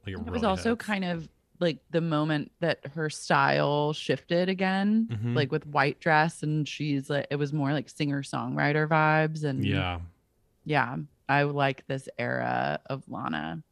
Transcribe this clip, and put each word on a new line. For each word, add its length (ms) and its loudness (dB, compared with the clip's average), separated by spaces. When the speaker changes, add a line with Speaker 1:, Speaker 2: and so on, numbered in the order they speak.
Speaker 1:
Like, 100 -8
it 40 -8
Speaker 2:
It 0 -
Speaker 1:
really 120 -8
Speaker 2:
was 120 -2
also 280 0
Speaker 1:
hits. 140 -4
Speaker 2:
kind 200 -2
of, 240 -6
like, 180 0
the 100 2
moment 500 0
that 180 0
her 160 -4
style 800 2
shifted 560 0
again, 640 2
Speaker 1:
Mm-hmm. 240 -2
Speaker 2:
like, 160 2
with 160 -4
white 320 2
dress, 420 4
and 260 0
she's 440 -4
like, 180 -2
it 60 -2
was 180 -2
more 200 0
like 160 -2
singer-songwriter 960 0
vibes, 560 4
and 200 -2
Speaker 1:
Yeah. 360 0
Speaker 2:
Yeah, 280 0
I 160 4
like 440 -2
this 200 -6
era 680 -2
of 220 -8
Lana. 640 -6